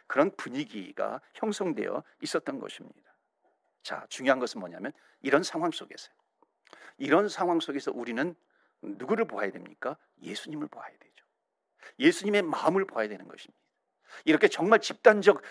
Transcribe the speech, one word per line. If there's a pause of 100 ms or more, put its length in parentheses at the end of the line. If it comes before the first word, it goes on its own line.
그런
분위기가 (140)
형성되어 (180)
있었던
것입니다. (800)
자,
중요한
것은
뭐냐면 (300)
이런
상황
속에서, (880)
이런
상황
속에서
우리는 (480)
누구를
보아야
됩니까? (260)
예수님을
보아야
되죠. (760)
예수님의
마음을
보아야
되는
것입니다. (640)
이렇게
정말
집단적 (100)